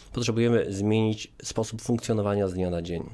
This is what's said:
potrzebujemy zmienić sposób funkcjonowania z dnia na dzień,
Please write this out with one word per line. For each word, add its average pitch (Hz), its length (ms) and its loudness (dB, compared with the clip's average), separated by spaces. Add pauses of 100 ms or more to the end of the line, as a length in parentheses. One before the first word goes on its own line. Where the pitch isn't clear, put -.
(120)
potrzebujemy 117 560 2
zmienić 107 640 0 (100)
sposób - 400 -6
funkcjonowania 101 640 0
z 90 60 -6
dnia 92 160 0
na 85 120 -2
dzień, 85 320 -4